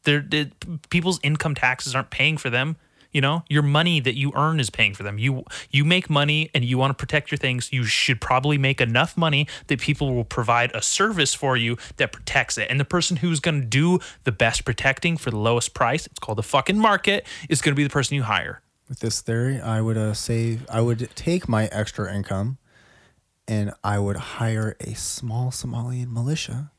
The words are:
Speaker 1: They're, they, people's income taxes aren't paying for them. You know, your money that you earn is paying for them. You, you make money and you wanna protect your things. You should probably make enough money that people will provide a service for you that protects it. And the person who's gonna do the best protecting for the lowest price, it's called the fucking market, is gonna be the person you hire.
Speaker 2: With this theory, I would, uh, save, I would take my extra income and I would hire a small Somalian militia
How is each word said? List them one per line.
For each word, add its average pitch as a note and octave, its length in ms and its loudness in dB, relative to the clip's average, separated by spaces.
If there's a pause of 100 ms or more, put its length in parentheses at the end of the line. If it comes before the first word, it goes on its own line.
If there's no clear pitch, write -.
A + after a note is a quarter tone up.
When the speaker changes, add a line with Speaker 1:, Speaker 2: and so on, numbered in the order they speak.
Speaker 1:
They're, D3 180 4
they, D3 300 -2 (380)
people's F3 320 0
income D3+ 340 0
taxes - 380 -2
aren't C3 180 -2
paying D3+ 260 2
for C3 120 -4
them. C3+ 280 0 (340)
You D3 80 0
know, D3 300 0
your D3 140 4
money D#3 360 4
that B2 160 0
you C#3 200 0
earn D#3 260 2
is A2 80 0
paying G#2 240 2
for G2 100 -10
them. G2+ 140 -6
You, B2+ 260 -2 (260)
you C#3+ 140 2
make F3+ 260 2
money D3+ 440 2
and B2+ 100 2
you B2+ 140 0
wanna C3+ 160 2
protect - 360 -4
your C#3+ 80 -2
things. B2+ 360 -4
You B2 100 0
should - 380 0
probably C#3 360 2
make C3+ 220 2
enough B2 380 2
money D3+ 300 2 (200)
that C3+ 140 0
people C#3 340 0
will A#2+ 80 0
provide A#2+ 500 2
a G#2+ 80 -4
service - 520 2
for C3 240 0
you A#2 200 0 (200)
that C3+ 160 0
protects - 440 -2
it. G#2+ 120 -4
And C3 100 0
the C#3+ 60 4
person F3 320 0
who's E3 240 0
gonna D3 240 0
do D#3+ 340 4 (240)
the B2+ 80 0
best A2+ 320 2
protecting C#3 540 0
for - 140 -4
the A2 60 -4
lowest A#2 360 0
price, C3 320 0
it's - 140 -16
called G#2+ 180 -6
the G2 60 -4
fucking F#3 360 2
market, G3+ 460 4 (240)
is C#3+ 120 2
gonna D3 140 2
be C#3+ 80 2
the C#3 60 2
person C#3+ 260 0
you C3+ 80 0
hire. G#2+ 380 -2 (260)
Speaker 2:
With C3+ 140 -12
this A2+ 180 -2
theory, B2 400 -2
I A2 220 -2
would, A2+ 160 0
uh, G#2+ 160 0
save, A#2 560 -2
I A2+ 100 0
would A#2 360 0
take F3 340 -2
my A2 160 2
extra G#2 500 -4
income G2+ 440 -4 (840)
and G#2 280 -2 (100)
I G2+ 160 2
would G2+ 160 0
hire A2 640 -4
a A2+ 140 -8
small B2 580 -4
Somalian B2 600 -6
militia C3+ 680 -4